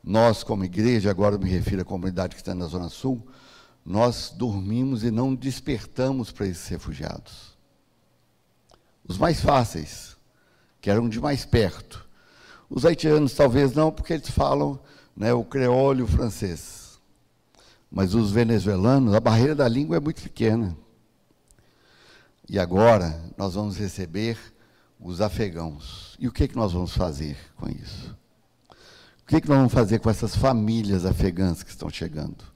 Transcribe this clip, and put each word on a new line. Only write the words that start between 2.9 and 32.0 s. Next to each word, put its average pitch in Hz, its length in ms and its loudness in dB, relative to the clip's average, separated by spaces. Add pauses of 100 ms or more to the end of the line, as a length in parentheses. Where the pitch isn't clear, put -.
nós 113 520 0
dormimos 113 680 -2
e 120 60 0
não 127 240 0
despertamos 127 1000 -6
para 101 140 -6
esses 90 220 -8
refugiados. - 920 -12 (1500)
Os 90 140 -10
mais 160 240 0
fáceis, 117 720 0 (640)
que 101 120 -2
eram 117 180 2
de 110 100 -6
mais 143 240 -2
perto. - 640 -2 (640)
Os 131 160 -4
haitianos 151 480 2
talvez 135 400 4
não, 156 180 2
porque - 220 -6
eles 147 160 -6
falam, 139 500 0 (380)
né, 113 160 0
o 117 100 0
creole 131 580 2
e - 20 0
o 110 40 -2
francês. - 920 -4 (880)
Mas 95 240 0
os 107 180 2
venezuelanos, 110 840 4
a 113 40 6
barreira 120 360 4
da 139 120 4
língua 151 300 0
é - 20 2
muito 151 220 -4
pequena. 110 560 0 (1700)
E 98 120 -2
agora 90 600 4 (160)
nós 92 200 -4
vamos 104 220 -4
receber 101 600 -6 (640)
os 87 200 -10
afegãos. 85 1000 -6
E 127 80 -4
o 117 40 -2
que 139 160 2
que - 80 -10
nós 107 180 0
vamos 90 220 -4
fazer 76 400 -4 (200)
com - 120 -10
isso? - 480 -12 (1080)
O - 20 -20
que 160 140 4
que - 80 -6
nós 139 80 6
vamos 127 160 6
fazer 110 240 4
com 117 100 0
essas 107 280 -2
famílias 110 680 2
afegãs 92 600 0
que - 80 -18
estão 82 180 -10
chegando? 78 560 -10 (100)